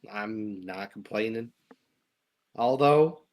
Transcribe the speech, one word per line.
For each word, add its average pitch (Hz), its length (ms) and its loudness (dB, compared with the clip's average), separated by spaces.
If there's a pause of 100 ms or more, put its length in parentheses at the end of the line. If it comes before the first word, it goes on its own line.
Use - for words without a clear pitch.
(120)
I'm 104 540 -8
not 95 260 -10
complaining. 113 600 -6 (1040)
Although 147 640 4 (120)